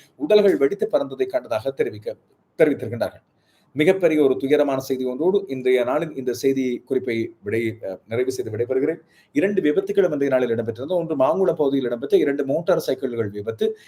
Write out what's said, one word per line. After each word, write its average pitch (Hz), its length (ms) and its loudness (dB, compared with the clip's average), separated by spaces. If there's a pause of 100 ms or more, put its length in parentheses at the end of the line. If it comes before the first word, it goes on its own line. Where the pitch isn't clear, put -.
(160)
உடல்கள் 196 400 4
வெடித்து 139 340 0
பறந்ததை 135 360 0
கண்டதாக 123 480 -4
தெரிவிக்க, 107 420 -4 (420)
தெரிவித்திருக்கின்றார்கள். 117 680 -2 (520)
மிகப்பெரிய 160 460 4
ஒரு 127 140 4
துயரமான 139 420 2
செய்தி 127 260 -4
ஒன்றோடு 170 440 0
இன்றைய 127 360 2
நாளில் 151 320 -2
இந்த 123 160 -4
செய்தி 127 540 0
குறிப்பை 120 560 -2
விடை-, 113 380 -2
அஹ், 95 180 -8 (100)
நிறைவு 127 240 -2
செய்து 110 180 -6
விடைபெறுகிறேன். 131 480 -2 (360)
இரண்டு 190 280 2
விபத்துகளும் 185 500 2
இன்றைய 143 160 0
நாளில் 127 220 2
இடம்பெற்றிருந்தது. 117 460 -4
ஒன்று, 165 200 -2
மாங்குளம் 160 400 2
பகுதியில் 139 280 0
இடம்பெற்ற 123 320 0
இரண்டு 143 300 0
மோட்டார் 165 400 0
சைக்கிள்கள் 120 440 -2
விபத்து. 110 360 -4 (220)